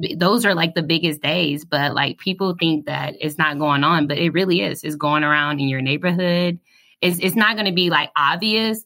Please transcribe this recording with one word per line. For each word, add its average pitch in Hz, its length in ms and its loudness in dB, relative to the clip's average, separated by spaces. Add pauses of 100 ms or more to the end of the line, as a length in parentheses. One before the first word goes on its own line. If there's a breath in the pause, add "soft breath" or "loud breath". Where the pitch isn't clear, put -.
(180)
those 196 280 2
are, 202 80 4
like, 170 220 0
the 170 80 -2
biggest 156 380 -2
days, 151 420 -2
but, 143 320 -2
like, 143 220 -2
people 190 420 -2
think 160 280 0
that 139 340 -6
it's 147 160 -6
not 151 200 0
going 143 280 2
on, 156 220 2
but 147 100 -2
it 170 140 0
really 180 300 2
is. - 220 -6
It's 151 140 -6
going 151 260 0
around 147 380 0
in 139 80 0
your 135 120 -2
neighborhood. 175 800 0 (420 soft breath)
It's, 180 180 2
it's 185 180 0
not 220 180 4
gonna 208 160 0
be, 180 180 2
like, 151 280 0
obvious. 214 680 0